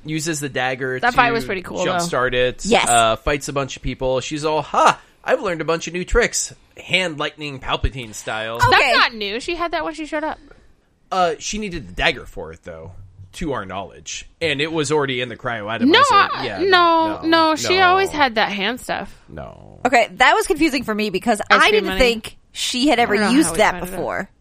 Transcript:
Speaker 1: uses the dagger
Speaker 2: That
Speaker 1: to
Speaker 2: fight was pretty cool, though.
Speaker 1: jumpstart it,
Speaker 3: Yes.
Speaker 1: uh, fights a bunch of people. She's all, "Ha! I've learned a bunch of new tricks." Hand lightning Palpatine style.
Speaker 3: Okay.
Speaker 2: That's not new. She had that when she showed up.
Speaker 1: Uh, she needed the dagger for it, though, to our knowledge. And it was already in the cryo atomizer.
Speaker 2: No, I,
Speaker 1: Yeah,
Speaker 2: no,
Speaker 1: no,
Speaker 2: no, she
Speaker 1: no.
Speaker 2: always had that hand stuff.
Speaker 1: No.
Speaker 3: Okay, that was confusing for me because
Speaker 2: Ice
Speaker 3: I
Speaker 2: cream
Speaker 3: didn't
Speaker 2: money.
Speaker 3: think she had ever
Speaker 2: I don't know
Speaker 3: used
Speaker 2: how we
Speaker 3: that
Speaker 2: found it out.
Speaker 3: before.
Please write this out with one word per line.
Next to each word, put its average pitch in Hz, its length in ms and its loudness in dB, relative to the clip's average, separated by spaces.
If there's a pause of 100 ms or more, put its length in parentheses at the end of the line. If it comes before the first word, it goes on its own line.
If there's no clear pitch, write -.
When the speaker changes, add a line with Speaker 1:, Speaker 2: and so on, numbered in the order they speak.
Speaker 1:
uses 156 360 -4
the 143 100 -6
dagger 127 500 -4
Speaker 2:
That 247 120 0
Speaker 1:
to - 40 -2
Speaker 2:
fight 240 160 2
was 226 140 -2
pretty 190 160 -6
cool, 175 220 -6
though. 185 80 0
Speaker 1:
jumpstart 156 420 0
it, 127 320 0
Speaker 3:
Yes. 196 240 4
Speaker 1:
uh, 113 260 4
fights 147 320 -4
a 147 60 -8
bunch 135 240 -4
of - 40 -20
people. 131 380 -2
She's 147 240 -8
all, 156 180 0
"Ha! 233 380 2 (280)
I've 269 140 0
learned 175 180 -4
a 156 40 -4
bunch 165 240 -2
of 165 40 -12
new 175 120 -6
tricks." - 500 0 (220)
Hand 180 420 -2
lightning 147 400 -6
Palpatine 127 560 -4
style. 113 420 -6
Speaker 3:
Okay. - 140 2
Speaker 2:
That's 466 260 4
not 311 180 2
new. 208 260 -6
She 339 160 -6
had 339 160 -6
that 320 120 -4
when 320 100 -6
she 311 120 -10
showed 302 160 -6
up. - 160 -6 (720)
Speaker 1:
Uh, 180 300 2
she - 180 -8
needed 170 300 -8
the 92 60 -16
dagger 135 320 0
for 80 260 -12
it, 82 100 -20
though, 82 300 -14 (400)
to 156 200 -4
our 107 140 -4
knowledge. - 640 -10 (120)
And 147 200 0
it 156 100 0
was 156 220 0
already 135 280 0
in 123 80 -4
the 110 80 -12
cryo 113 380 -6
atomizer. 277 240 4
Speaker 2:
No, 539 60 6 (120)
I, - 280 2
Speaker 1:
Yeah, - 160 -6
Speaker 2:
no, 330 640 2
Speaker 1:
no, 320 60 -2 (220)
Speaker 2:
no, 311 60 0
she 370 220 0
Speaker 1:
no. 370 100 4
Speaker 2:
always 381 220 2
had 269 260 0
that 202 160 0
hand 202 280 -4
stuff. - 320 -6 (160)
Speaker 1:
No. 50 560 -16
Speaker 3:
Okay, 233 280 4
that 220 220 6
was 427 120 2
confusing 285 380 0
for 220 100 -2
me 214 160 0
because 208 300 0
Speaker 2:
Ice - 100 -6
Speaker 3:
I 208 80 8
Speaker 2:
cream 330 140 6
Speaker 3:
didn't 403 160 4
Speaker 2:
money. 190 120 -2
Speaker 3:
think 233 360 0 (160)
she - 360 -2
had 240 120 4
ever 226 140 2
Speaker 2:
I 208 40 2
don't 214 140 2
know 262 40 6
Speaker 3:
used 302 120 4
Speaker 2:
how - 60 -4
we - 40 -2
Speaker 3:
that 202 140 6
Speaker 2:
found 175 120 -6
it - 40 -8
out. 185 80 -10
Speaker 3:
before. 123 340 -4 (100)